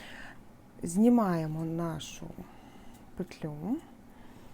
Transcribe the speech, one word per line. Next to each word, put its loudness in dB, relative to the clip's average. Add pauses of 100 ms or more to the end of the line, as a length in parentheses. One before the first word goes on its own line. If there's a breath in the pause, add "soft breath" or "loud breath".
(840 loud breath)
Знімаємо 6
нашу -4 (920 loud breath)
петлю -6 (1000 loud breath)